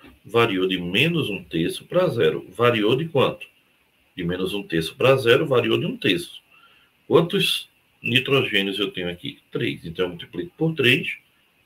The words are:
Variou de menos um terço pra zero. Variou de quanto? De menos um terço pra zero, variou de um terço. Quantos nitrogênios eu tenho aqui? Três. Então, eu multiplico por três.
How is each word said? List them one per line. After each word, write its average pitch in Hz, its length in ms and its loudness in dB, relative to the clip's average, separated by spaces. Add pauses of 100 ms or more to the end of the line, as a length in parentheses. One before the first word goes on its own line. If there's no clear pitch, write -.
(240)
Variou 98 420 2
de 92 120 -2
menos 117 520 0
um 95 120 -8
terço 85 440 -4
pra 175 220 0
zero. 117 420 0
Variou 113 440 2
de 160 140 -2
quanto? 113 380 0 (680)
De 90 80 -6
menos 92 280 -4
um 101 100 -6
terço 82 320 -4
pra 131 220 4
zero, 120 300 4
variou 117 320 2
de 143 80 -2
um 240 100 -6
terço. - 460 -2 (640)
Quantos 165 640 2 (340)
nitrogênios 117 760 0
eu 98 120 -2
tenho 90 180 -6
aqui? 87 300 -10 (120)
Três. 98 360 -6
Então, 85 200 -4
eu 90 40 -6
multiplico 85 460 -12
por 160 180 -2
três. 127 420 2 (500)